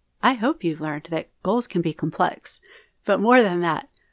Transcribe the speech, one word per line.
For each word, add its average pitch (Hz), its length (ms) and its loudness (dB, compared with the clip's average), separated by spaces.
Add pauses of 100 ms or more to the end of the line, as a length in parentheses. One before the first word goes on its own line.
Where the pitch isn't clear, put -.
(220)
I 262 120 4
hope 254 280 -4
you've 160 180 -2
learned 147 300 -6
that 160 200 -4 (120)
goals 226 240 0
can 180 160 -2
be 160 100 -2
complex, - 680 -4 (440)
but 202 140 2
more 240 240 6
than 175 200 0
that, 165 260 -2 (240)